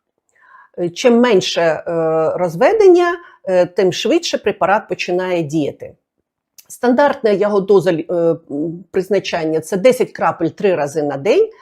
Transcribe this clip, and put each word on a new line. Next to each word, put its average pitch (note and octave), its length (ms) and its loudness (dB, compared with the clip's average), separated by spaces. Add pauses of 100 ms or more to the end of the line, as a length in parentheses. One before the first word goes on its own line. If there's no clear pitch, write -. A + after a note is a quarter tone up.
(800)
Е, F3 100 -2
чим A#3 300 2
менше, G3 420 2
е, E3 220 -2 (520)
розведення, F4 800 2 (280)
е, F3+ 220 2
тим F#3 280 0
швидше C#4+ 440 -2
препарат G3+ 520 -2
починає F3+ 540 -4
діяти. D3 520 -6 (720)
Стандартна B3+ 640 0
його G#3 280 0
доза, F#3 320 2
е, D#3+ 200 -4
м, E3 800 -4
призначання — F3+ 680 -2
це F#3+ 160 -6
десять G#3 340 2
крапель E3 380 -4
три F#3 260 -2
рази D3+ 280 -4
на C#3+ 140 -4
день. C#4+ 320 2 (120)